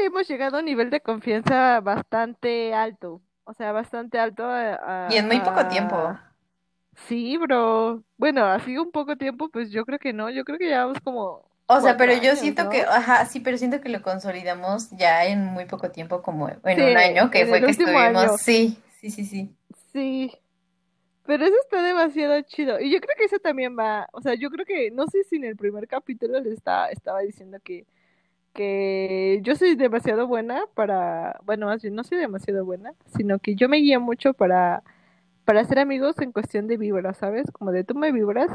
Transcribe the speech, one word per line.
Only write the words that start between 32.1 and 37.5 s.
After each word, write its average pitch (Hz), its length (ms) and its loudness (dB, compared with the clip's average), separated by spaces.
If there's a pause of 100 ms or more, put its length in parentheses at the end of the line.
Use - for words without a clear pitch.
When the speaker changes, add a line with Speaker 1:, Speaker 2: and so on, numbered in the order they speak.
Speaker 1:
demasiado 196 460 -4
buena, 185 280 -10 (240)
sino 202 220 0
que 208 180 -4
yo 247 120 4
me 294 100 4
guío 285 220 4
mucho 247 340 0
para, 180 480 2 (640)
para 214 160 6
hacer 262 180 2
amigos 277 420 0
en 262 100 -4
cuestión 220 380 -4
de 233 80 -2
vibra, 190 380 -2
¿sabes? 220 380 -4